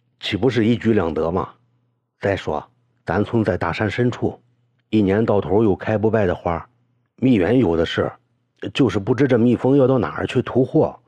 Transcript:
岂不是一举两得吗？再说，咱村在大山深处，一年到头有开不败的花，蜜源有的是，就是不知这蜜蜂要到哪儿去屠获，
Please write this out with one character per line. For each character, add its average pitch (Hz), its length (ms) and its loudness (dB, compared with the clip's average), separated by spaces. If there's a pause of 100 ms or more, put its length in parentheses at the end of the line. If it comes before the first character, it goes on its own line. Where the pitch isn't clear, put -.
(200)
岂 - 180 -6
不 123 120 2
是 110 160 0
一 117 120 2
举 110 160 0
两 85 200 0
得 80 180 -2
吗？ 90 180 -2 (720)
再 98 160 -2
说， 76 300 -6 (400)
咱 101 180 0
村 110 200 0
在 90 140 0
大 85 140 -4
山 104 180 -4
深 123 220 -2
处， - 260 -6 (520)
一 110 120 2
年 101 240 2
到 104 140 2
头 101 240 0
有 101 100 4
开 107 240 -4
不 104 140 0
败 107 140 0
的 87 100 0
花， 82 320 -6 (480)
蜜 127 200 2
源 101 220 2
有 85 200 2
的 82 80 2
是， - 260 -2 (640)
就 127 160 2
是 104 100 -2
不 110 160 -2
知 135 100 2
这 123 140 2
蜜 120 160 4
蜂 135 220 2
要 131 100 4
到 131 100 2
哪 80 180 -4
儿 95 120 -4
去 127 140 -2
屠 127 240 0
获， - 420 0